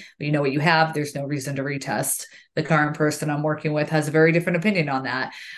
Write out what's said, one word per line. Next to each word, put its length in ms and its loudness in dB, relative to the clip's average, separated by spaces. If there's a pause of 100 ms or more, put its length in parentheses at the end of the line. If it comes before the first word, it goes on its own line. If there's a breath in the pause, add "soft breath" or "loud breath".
(200 loud breath)
You 120 -4
know 100 2
what 100 2
you 80 -2
have, 340 4
there's 220 -4
no 80 -6
reason 320 -6
to 80 -4
retest. 640 -4 (300 loud breath)
The 80 0
current 340 2
person 320 0
I'm 140 -2
working 280 -2
with 180 0
has 200 2
a 20 -4
very 220 6
different 240 2
opinion 320 0
on 140 -2
that. 300 -4 (240 loud breath)